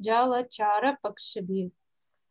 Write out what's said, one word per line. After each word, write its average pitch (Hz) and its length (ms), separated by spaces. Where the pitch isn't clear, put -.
джала, 240 480
чара, 214 540
пакшибир. 190 680